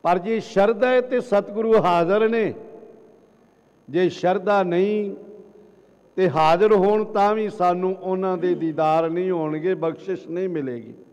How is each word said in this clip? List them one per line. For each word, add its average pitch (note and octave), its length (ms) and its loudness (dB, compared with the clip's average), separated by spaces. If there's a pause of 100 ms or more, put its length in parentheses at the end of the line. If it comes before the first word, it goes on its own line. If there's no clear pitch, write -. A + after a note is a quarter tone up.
ਪਰ F3 140 2
ਜੇ G#3+ 220 -2
ਸ਼ਰਧਾ G#3 480 0
ਹੈ B3+ 140 2
ਤੇ B3 200 -2
ਸਤਿਗੁਰੂ G#3+ 560 0
ਹਾਜ਼ਰ F3+ 520 2
ਨੇ, A3 240 -2 (1400)
ਜੇ E3+ 200 0
ਸ਼ਰਧਾ F#3+ 540 0
ਨਹੀਂ G3 520 -2 (1000)
ਤੇ F#3 140 2
ਹਾਜ਼ਰ E3 440 4
ਹੋਣ G#3 320 2
ਤਾਂ G#3 300 0
ਵੀ G#3+ 140 -4
ਸਾਨੂੰ F3+ 520 0
ਉਹਨਾਂ F#3 360 -2
ਦੇ F3 180 0
ਦੀਦਾਰ D#3+ 540 0
ਨਹੀਂ F3+ 220 -2
ਹੋਣਗੇ, D#3 420 -2
ਬਖਸ਼ਿਸ਼ E3 540 -6
ਨਹੀਂ F3+ 220 -6
ਮਿਲੇਗੀ। B2+ 440 -8 (200)